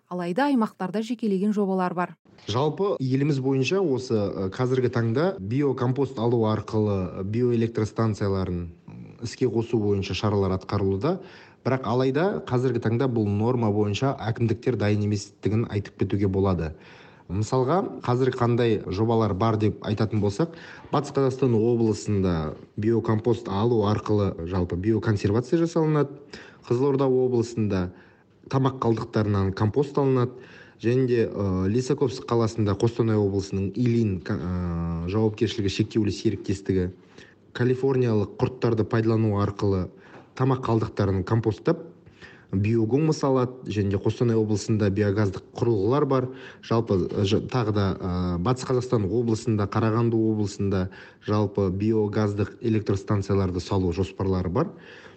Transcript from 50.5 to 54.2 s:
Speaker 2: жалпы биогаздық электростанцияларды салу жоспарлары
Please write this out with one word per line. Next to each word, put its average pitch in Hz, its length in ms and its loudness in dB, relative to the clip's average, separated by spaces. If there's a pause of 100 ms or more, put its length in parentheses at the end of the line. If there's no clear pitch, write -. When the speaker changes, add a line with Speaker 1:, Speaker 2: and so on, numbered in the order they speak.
Speaker 2:
жалпы 101 440 0
биогаздық 104 920 0
электростанцияларды 98 1000 0
салу 92 320 0
жоспарлары 92 580 -2